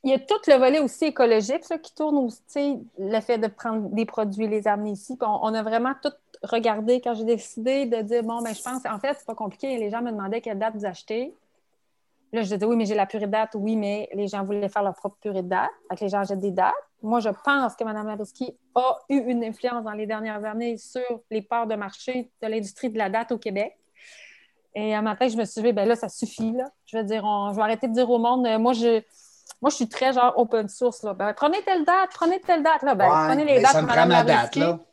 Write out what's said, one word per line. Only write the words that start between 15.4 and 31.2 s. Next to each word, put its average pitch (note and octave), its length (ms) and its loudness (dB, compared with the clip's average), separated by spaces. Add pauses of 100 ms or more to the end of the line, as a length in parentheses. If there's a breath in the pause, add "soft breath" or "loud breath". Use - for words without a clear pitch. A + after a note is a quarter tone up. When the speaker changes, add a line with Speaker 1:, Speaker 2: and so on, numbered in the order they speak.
Speaker 1:
de F3+ 60 -8
date. G#3 220 0 (180)
Fait F3 80 -8
que G#3+ 80 -8
les F#3+ 60 -2
gens G3+ 100 0
achètent G3 200 -4
des G3 100 -2
dates. F#3 240 2 (280)
Moi, A3+ 180 0
je G#3+ 100 -2
pense C4+ 440 0
que - 100 -8
Mme G#3+ 220 -6
Labriski G#3+ 480 -10 (200)
a B3+ 220 2 (120)
eu C#4 80 2
une A#3+ 280 0
influence A#3 380 -4
dans G#3+ 100 -8
les G#3+ 140 -6
dernières G#3+ 380 -6
années A3+ 320 -4
sur - 260 -8 (280)
les A3 120 -2
parts A#3 240 -2
de A3 80 -2
marché A#3+ 560 -6 (120)
de A3 60 -4
l'industrie A3 420 -4
de A3 80 -6
la G3+ 100 0
date A3+ 240 -2
au A3 60 -2
Québec. G3+ 380 -4 (960 soft breath)
Et G#3+ 200 -2
un G#3+ 80 0
matin, A3 240 0
je A3 100 0
me A3+ 80 0
suis G#3+ 180 -8
dit, A#3+ 100 4
ben G3+ 160 2
là, A#3 80 4
ça A3+ 140 -8
suffit, A3 420 -6
là. B3+ 160 -4 (160)
Je A3 140 -8
veux A3 60 -2
dire, G#3 200 -4
on... G3+ 260 0
je G3 60 -4
vais A3 60 0
arrêter A3 260 0
de A3+ 60 -2
dire B3 160 2
au A#3+ 80 4
monde, B3 280 2
euh, A3 120 2
moi, B3 160 4
je, A3+ 260 2 (640 soft breath)
moi, C#4 80 4
je C#4+ 60 -6
suis A3+ 120 -2
très C4 240 0
genre B3 240 4
open A3+ 320 2
source, A#3+ 340 -2
là. G3+ 120 -6
Ben, G3+ 180 -2